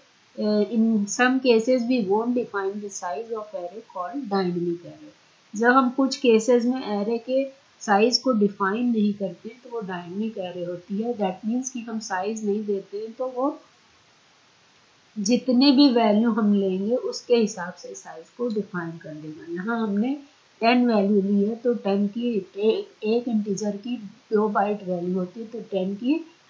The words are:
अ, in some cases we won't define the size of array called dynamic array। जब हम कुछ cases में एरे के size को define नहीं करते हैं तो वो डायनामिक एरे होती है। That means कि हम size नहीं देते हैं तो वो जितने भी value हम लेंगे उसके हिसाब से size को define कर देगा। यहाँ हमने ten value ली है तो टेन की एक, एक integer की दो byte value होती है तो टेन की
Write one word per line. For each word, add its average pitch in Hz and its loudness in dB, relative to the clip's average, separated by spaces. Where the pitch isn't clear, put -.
अ, 208 2
in 226 2
some 254 2
cases 240 4
we 240 0
won't 220 2
define 202 -2
the 208 -10
size 196 -8
of 220 -8
array 180 -10
called 185 -8
dynamic 180 -2
array। - -20
जब 233 4
हम 254 6
कुछ 262 0
cases 233 4
में 240 -2
एरे 226 -2
के 262 0
size 220 2
को 262 0
define 208 0
नहीं 208 2
करते 196 -8
हैं 233 -16
तो 247 -18
वो 233 -6
डायनामिक 185 -8
एरे 180 -8
होती 180 -6
है। 240 -2
That 202 -4
means 254 -2
कि 240 -10
हम 220 -8
size 214 -6
नहीं 208 -2
देते 202 -6
हैं 226 -10
तो 254 -8
वो 262 -4
जितने 247 4
भी 285 8
value 226 4
हम 208 4
लेंगे 196 2
उसके 254 0
हिसाब 190 0
से - -16
size 160 -18
को 247 -2
define 190 -4
कर 165 -14
देगा। 156 -12
यहाँ 220 -4
हमने 214 0
ten 240 4
value 202 4
ली 202 4
है 220 -2
तो 240 0
टेन 202 0
की 233 -2
एक, 202 0
एक 233 0
integer 208 -2
की 240 -8
दो 214 4
byte 208 0
value 180 -2
होती 185 -4
है 226 -10
तो 220 -12
टेन 190 -2
की 277 -2